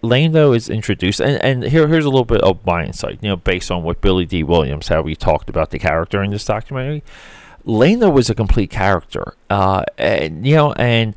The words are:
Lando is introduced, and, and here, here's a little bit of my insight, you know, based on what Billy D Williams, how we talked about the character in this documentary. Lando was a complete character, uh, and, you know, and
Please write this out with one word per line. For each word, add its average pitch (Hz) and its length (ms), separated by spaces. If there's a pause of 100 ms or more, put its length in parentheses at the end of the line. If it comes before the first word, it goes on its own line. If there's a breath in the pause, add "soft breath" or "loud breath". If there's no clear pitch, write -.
Lando 147 520
is 117 160
introduced, 104 500
and, 135 240
and 127 200
here, 151 240
here's 156 180
a 143 40
little 131 160
bit 113 160
of 92 240
my 85 200
insight, - 360
you 104 80
know, 98 60
based 90 360
on 87 120
what 85 180
Billy 92 240
D 82 180
Williams, 76 440
how 80 140
we 78 140
talked - 340
about 80 200
the 76 100
character 85 440
in 101 80
this 101 140
documentary. 131 580 (600 loud breath)
Lando 175 460
was 131 200
a 110 40
complete 104 380
character, 92 640 (160)
uh, 95 320 (160)
and, 80 480
you 147 80
know, 147 180
and 113 440